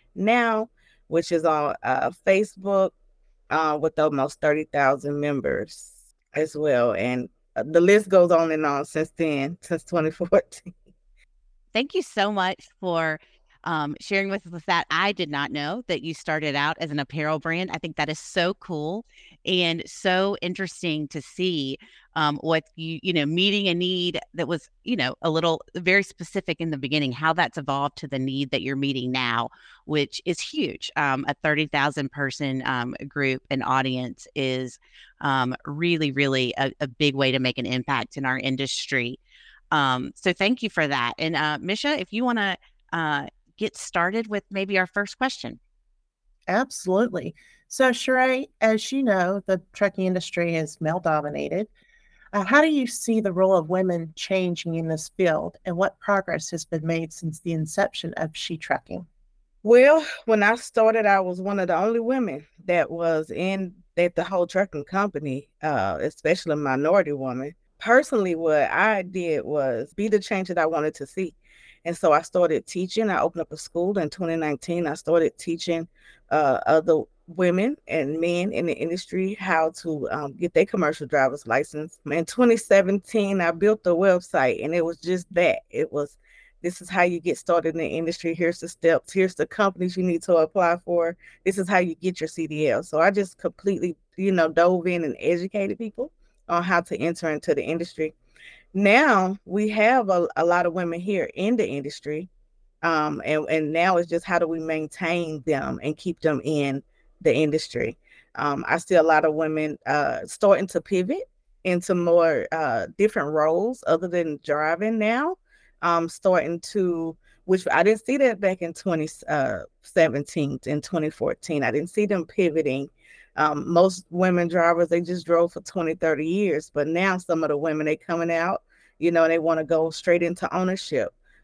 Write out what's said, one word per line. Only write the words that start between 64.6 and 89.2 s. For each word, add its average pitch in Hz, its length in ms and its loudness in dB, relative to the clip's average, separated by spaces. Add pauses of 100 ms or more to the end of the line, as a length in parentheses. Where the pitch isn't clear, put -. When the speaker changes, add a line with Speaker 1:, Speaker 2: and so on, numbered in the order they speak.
Speaker 1:
company, 151 640 -4 (140)
uh, 101 380 0
especially 160 540 -2
a - 20 0
minority 147 560 0
woman. 135 420 -8 (240)
Personally, 226 560 4
what 156 340 4
I 196 340 2
did 175 420 -2
was 135 500 -2
be 208 140 -2
the 208 100 4
change 190 300 -4
that 175 100 -4
I 160 80 2
wanted 156 300 -2
to 139 100 -10
see. 185 300 -8 (480)
And 170 120 -4
so 165 160 4
I 151 100 6
started 165 440 2
teaching. 190 440 -2
I 175 100 0
opened 165 220 0
up - 100 -10
a - 40 -12
school 185 420 -2
in 151 120 0
twenty 165 260 -4
nineteen. 165 500 -4
I 147 80 -4
started 160 440 2
teaching, 170 480 -4 (440)
uh, 143 360 4
other 156 360 4 (240)
women 185 500 0 (120)
and 151 320 -2
men 175 320 0
in 160 140 -2
the 165 80 -2
industry 185 600 -4
how 160 360 0
to, 156 400 -6
um, 143 240 -6
get 175 180 -4
their - 140 6
commercial 156 400 -2
driver's 135 400 0
license. 151 520 -2 (120)
In 165 140 0
twenty 240 320 4
seventeen, 196 840 2
I 170 100 2
built 202 320 2
the 175 140 2
website, 175 680 2
and 156 100 -2
it 170 100 2
was 165 140 -4
just 180 360 -4
that. 170 260 4 (100)
It 139 220 -2
was, 147 260 -6 (440)
"This 175 200 -6
is 180 60 -16
how 180 140 2
you 175 180 2
get 170 180 -2
started 160 360 0
in 165 60 -4
the 156 60 -2
industry. 165 480 -4
Here's 170 260 -2
the 165 80 -10
steps. - 440 0
Here's 185 220 2